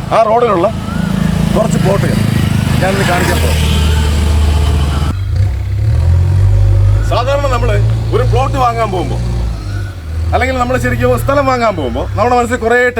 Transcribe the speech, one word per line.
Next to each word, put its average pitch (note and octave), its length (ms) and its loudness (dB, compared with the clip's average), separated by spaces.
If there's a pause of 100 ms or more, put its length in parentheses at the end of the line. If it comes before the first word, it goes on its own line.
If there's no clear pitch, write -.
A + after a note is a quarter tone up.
(160)
ആ - 40 4 (100)
റോഡിലുള്ള G#3+ 380 2 (840)
കുറച്ച് E3 320 0
പ്ലോട്ടുകൾ - 320 2 (640)
ഞാനിത് G3 280 0
കാണിക്കാൻ F3+ 340 0
പോകും. - 140 2 (3500)
സാധാരണ C#4 340 0 (100)
നമ്മൾ A#3 160 0 (420)
ഒരു A#3 100 2 (100)
പ്ലോട്ട് C#4 320 0
വാങ്ങാൻ A3+ 300 -2
പോകുമ്പോൾ, C#3 240 -4 (1120)
അല്ലെങ്കിൽ B3+ 280 -2
നമ്മൾ B3+ 220 -2
ശരിക്കും B3 300 0
ഒരു A#3 100 -2
സ്ഥലം C#4 280 0
വാങ്ങാൻ A#3 280 0
പോകുമ്പോൾ B2+ 260 -4 (100)
നമ്മുടെ B3 220 0
മനസ്സിൽ A#3+ 280 -2
കുറേ A#3+ 120 2 (220)